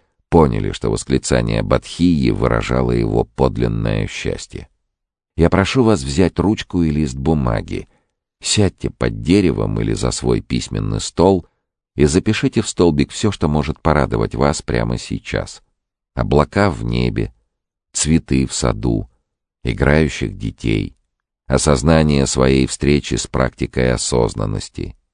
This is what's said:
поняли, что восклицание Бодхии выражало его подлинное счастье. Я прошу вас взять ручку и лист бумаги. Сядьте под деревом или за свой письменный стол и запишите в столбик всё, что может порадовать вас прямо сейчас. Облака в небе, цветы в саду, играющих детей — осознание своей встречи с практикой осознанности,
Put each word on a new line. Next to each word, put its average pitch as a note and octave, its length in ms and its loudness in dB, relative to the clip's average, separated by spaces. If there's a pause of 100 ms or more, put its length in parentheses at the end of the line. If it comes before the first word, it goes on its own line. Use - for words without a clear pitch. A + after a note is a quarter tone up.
(280)
поняли, A1 440 2
что A1+ 180 -4
восклицание A1+ 720 -2
Бодхии C2 680 0
выражало A#1 600 0
его A1+ 340 0
подлинное A1 840 -2
счастье. - 600 -10 (680)
Я D#2+ 140 4
прошу G2 340 2
вас G#2 180 2
взять C#2+ 360 0
ручку F2+ 440 0
и D#2 80 2
лист D2 260 -2
бумаги. C2+ 720 -2 (540)
Сядьте - 480 0
под A1 320 -4
деревом A1+ 580 2
или A1 120 -2
за A1+ 180 -2
свой A#1+ 300 -2
письменный G#1+ 600 -4
стол F2+ 460 2 (480)
и - 120 2
запишите G#2+ 540 0
в - 80 -6
столбик D2 440 2
всё, G#2+ 180 -2
что E2+ 180 -2
может D2 320 -2
порадовать B1 540 0
вас C#2 280 0
прямо A#1 360 -2
сейчас. - 640 -8 (520)
Облака G2 560 2
в A1 140 -6
небе, A1+ 480 -2 (600)
цветы C2+ 540 0
в - 60 -12
саду, A1 560 -2 (540)
играющих C2 760 0
детей — G#1 600 -4 (500)
осознание D2 800 4
своей C2 400 2
встречи C#2 480 0
с A1 120 -4
практикой B1 640 -2
осознанности, G#1 1040 -4 (180)